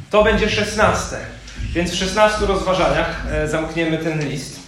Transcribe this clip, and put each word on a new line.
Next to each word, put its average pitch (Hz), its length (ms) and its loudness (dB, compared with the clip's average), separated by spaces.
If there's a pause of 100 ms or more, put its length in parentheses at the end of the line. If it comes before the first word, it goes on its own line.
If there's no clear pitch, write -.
(120)
To 208 120 6
będzie 214 260 4
szesnaste. 202 680 0 (560)
Więc 175 180 0
w - 40 -4
szesnastu 208 500 2
rozważaniach, 175 840 0
e, 151 160 -2
zamkniemy 160 500 -2
ten 151 320 -2
list. - 380 -8